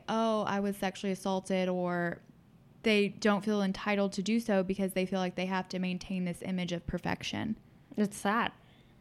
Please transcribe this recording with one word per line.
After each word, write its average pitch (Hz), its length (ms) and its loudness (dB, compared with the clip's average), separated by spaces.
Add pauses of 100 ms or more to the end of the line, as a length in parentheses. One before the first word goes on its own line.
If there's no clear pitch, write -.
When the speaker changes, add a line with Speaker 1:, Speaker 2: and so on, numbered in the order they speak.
Speaker 1:
"Oh, 220 340 2
I 196 180 0
was 202 160 0
sexually 190 360 -2
assaulted," 190 560 0
or 175 520 0 (600)
they 208 260 6
don't 202 360 2
feel 208 180 2
entitled 196 500 0
to 196 100 -4
do 220 160 2
so 208 240 2
because 190 300 -2
they 185 140 0
feel 190 120 -2
like 180 160 -2
they 180 120 -2
have 185 240 -2
to 185 80 -4
maintain 180 460 -4
this 175 180 -4
image 180 300 -2
of 170 140 -4
perfection. - 680 -4 (400)
Speaker 2:
It's 208 200 0
sad. 208 360 0 (480)